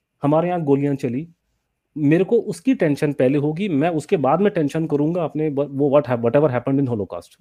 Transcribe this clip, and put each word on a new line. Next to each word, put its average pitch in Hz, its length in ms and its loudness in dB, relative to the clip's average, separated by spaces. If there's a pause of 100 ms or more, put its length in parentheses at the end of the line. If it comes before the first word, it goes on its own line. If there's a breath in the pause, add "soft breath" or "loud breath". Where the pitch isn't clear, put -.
(220)
हमारे 156 260 2
यहाँ 175 140 -4
गोलियां 143 340 0
चली, 135 320 -6 (680)
मेरे 156 280 2
को 226 140 2
उसकी - 360 -2
टेंशन 151 380 0
पहले 139 260 2
होगी, 156 300 -2
मैं 156 200 0
उसके 175 280 -2
बाद 147 240 2
में - 120 2
टेंशन 160 340 -2
करूंगा 151 380 -2
अपने 156 260 -4
ब-, 143 200 -2
वो 139 200 0
what 143 200 2
hap-, 120 140 -2
whatever 143 260 4
happened 135 340 0
in 120 100 -2
Holocaust। 90 460 -8